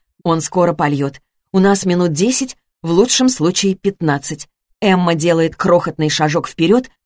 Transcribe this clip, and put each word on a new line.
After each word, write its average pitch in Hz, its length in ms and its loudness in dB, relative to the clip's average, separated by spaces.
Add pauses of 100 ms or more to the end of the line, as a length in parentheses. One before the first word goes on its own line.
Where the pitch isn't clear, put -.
(240)
он 165 160 0
скоро 175 340 0
польёт. 143 460 -4 (320)
У 190 80 2
нас 196 260 4
минут 175 280 0
десять, 240 440 -2 (240)
в 165 100 -6
лучшем 247 360 2
случае 190 480 0
пятнадцать. 160 720 -4 (340)
Эмма 180 340 2
делает 165 400 0
крохотный 170 540 0
шажок 151 380 -2
вперёд, 208 420 0 (160)